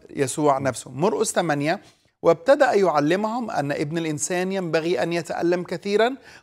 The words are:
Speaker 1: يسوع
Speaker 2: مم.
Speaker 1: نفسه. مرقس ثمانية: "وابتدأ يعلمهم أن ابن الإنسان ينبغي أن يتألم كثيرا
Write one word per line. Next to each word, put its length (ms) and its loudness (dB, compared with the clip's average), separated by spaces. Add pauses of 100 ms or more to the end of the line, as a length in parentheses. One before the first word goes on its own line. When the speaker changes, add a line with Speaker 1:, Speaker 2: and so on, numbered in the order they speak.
(100)
Speaker 1:
يسوع 480 0
Speaker 2:
مم. 80 -4
Speaker 1:
نفسه. 240 -6
مرقس 420 0
ثمانية: 480 0 (420)
"وابتدأ 500 4
يعلمهم 800 2
أن 220 -2
ابن 260 -4
الإنسان 540 -4
ينبغي 500 0
أن 100 -2
يتألم 500 -2
كثيرا 540 -2 (260)